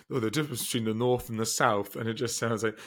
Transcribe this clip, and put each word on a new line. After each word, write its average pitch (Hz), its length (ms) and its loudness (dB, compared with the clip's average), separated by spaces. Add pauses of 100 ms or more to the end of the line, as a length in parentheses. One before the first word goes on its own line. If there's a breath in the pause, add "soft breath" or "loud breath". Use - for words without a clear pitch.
(120)
oh, 131 80 0
the 110 120 2
difference 139 340 -2
between 117 200 0
the 110 100 0
North 123 340 2
and 110 100 -4
the 110 60 0
South, 110 500 2
and 113 140 -4
it 113 60 -2
just 117 240 -2
sounds 113 240 0
like, 110 120 0 (100)